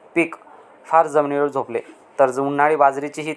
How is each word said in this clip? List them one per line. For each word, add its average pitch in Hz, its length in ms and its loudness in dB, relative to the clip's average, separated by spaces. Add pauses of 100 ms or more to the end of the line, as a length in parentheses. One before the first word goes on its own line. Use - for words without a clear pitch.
(160)
पीक 165 200 -2 (500)
फार 160 220 2
जमिनीवर 143 400 0
झोपले, 120 320 -6 (400)
तर 131 200 2
उन्हाळी 143 360 0
बाजरीचीही 143 600 -2